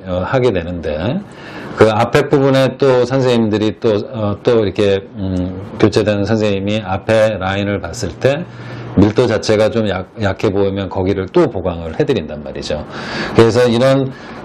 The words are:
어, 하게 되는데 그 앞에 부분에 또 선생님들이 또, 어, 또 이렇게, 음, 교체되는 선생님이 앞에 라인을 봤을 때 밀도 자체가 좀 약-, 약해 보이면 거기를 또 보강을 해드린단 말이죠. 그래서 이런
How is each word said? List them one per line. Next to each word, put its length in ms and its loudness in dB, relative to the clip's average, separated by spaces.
어, 180 -4
하게 280 0
되는데 680 -4
그 140 8
앞에 380 2
부분에 500 2
또 260 4
선생님들이 760 2
또, 100 2
어, 300 -2
또 220 4
이렇게, 340 2
음, 460 -4
교체되는 460 2
선생님이 600 0
앞에 540 0
라인을 420 -2
봤을 380 -6
때 260 0
밀도 280 4
자체가 440 2
좀 180 0
약-, 220 -6
약해 280 0
보이면 380 -2
거기를 440 -2
또 140 4
보강을 540 -4
해드린단 420 -2
말이죠. 420 -8
그래서 340 6
이런 420 2